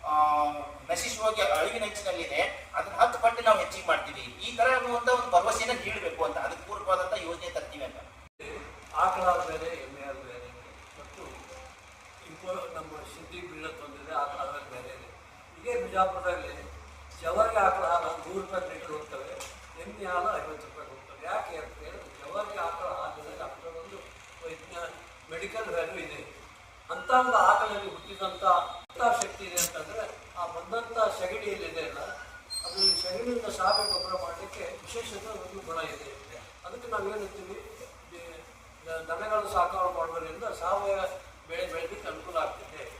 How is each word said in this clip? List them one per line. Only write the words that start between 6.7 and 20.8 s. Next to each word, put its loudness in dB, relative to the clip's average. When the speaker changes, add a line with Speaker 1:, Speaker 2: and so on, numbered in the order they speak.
Speaker 1:
ಯೋಜನೆ -6
ತರ್ತೀವಿ -6
ಅಂತ. -10
Speaker 2:
ಆಕಳ 4
ಬೇರೆ, -4
ಎಮ್ಮೆ -12
ಬೇರೆ -12
ಮತ್ತು -14
ಇಂಕೋ-, -6
ನಮ್ಮ -10
ಸಿದ್ಧಿ -14
ಬೀಳತ್ -10
ಒಂದಿದೆ, -12
ಆಕಳ -2
ಹಾಲು -6
ಬೇರೆ -10
ಇದೆ. -16
ಇದೇ -4
ಬಿಜಾಪುರದಲ್ಲಿ 2
ಜವಾರಿ 4
ಆಕಳ 6
ಹಾಲು 4
ನೂರು -4
ರೂಪಾಯಿ -2
ಲೀಟರ್ -8
ಹೋಗ್ತವೆ, -8
ಎಮ್ಮೆ -10
ಹಾಲು 2
ಐವತ್ತು -8
ರೂಪಾಯಿ -14